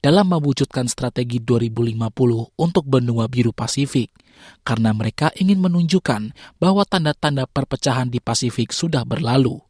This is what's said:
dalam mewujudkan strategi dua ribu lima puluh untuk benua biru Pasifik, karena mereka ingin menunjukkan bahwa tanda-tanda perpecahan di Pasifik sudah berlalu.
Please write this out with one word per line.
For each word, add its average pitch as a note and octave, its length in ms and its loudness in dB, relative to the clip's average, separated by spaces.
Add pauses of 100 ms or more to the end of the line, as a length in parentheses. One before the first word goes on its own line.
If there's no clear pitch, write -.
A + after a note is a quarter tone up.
dalam F#3 240 6
mewujudkan C#3+ 560 0
strategi A#2+ 560 -4
dua A#2 240 2
ribu A2+ 160 -4
lima A2+ 320 -2
puluh A#2 320 0 (120)
untuk E3+ 320 0
benua A#2+ 400 0
biru A#2+ 240 0
Pasifik, C3 560 -2 (560)
karena A2+ 320 0
mereka A2 400 -2
ingin F#3+ 240 2
menunjukkan F3 720 0 (240)
bahwa F#3+ 320 2
tanda-tanda D3+ 560 0
perpecahan B2+ 640 -2
di A#2+ 80 -4
Pasifik A#2 560 -4
sudah D#3 320 -2
berlalu. B2 640 0